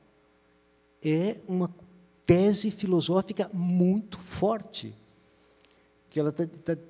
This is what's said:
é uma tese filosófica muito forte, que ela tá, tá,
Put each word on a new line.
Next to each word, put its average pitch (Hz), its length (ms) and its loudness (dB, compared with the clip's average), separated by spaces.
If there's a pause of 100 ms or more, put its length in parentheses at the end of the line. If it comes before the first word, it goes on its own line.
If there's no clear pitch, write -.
(1040)
é 160 340 0 (100)
uma 180 260 -2 (520)
tese 196 460 4
filosófica 185 800 0
muito 180 680 0
forte, - 720 -6 (1160)
que 151 100 -4
ela 147 120 0
tá, 170 140 -4
tá, 165 320 -6 (120)